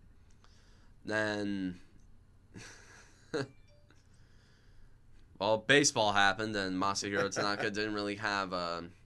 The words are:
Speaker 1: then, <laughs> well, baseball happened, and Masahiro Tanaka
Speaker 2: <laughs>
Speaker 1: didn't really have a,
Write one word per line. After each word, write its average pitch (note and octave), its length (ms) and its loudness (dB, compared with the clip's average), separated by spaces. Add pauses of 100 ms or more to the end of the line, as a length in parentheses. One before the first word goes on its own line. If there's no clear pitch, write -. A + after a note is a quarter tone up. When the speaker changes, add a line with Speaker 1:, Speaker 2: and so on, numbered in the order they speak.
(1040)
Speaker 1:
then, G#2 760 -2 (1500)
<laughs> C#3 120 -4 (1900)
well, G#2+ 200 2
baseball C3+ 540 4
happened, G2+ 440 4
and F#2 240 -2
Masahiro G2 520 0
Tanaka G#2 380 -2
Speaker 2:
<laughs> - 0 -
Speaker 1:
didn't G#2+ 240 -4
really G#2 220 -4
have G2+ 360 -4
a, E2+ 320 -4 (220)